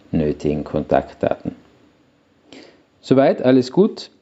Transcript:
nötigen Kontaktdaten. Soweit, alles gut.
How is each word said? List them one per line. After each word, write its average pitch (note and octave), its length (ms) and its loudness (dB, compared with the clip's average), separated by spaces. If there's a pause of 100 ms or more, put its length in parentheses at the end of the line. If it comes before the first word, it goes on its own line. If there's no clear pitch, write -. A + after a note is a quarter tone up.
(120)
nötigen D2+ 520 -2
Kontaktdaten. - 880 -4 (1500)
Soweit, C#3 400 2
alles B2+ 300 2
gut. - 400 0 (100)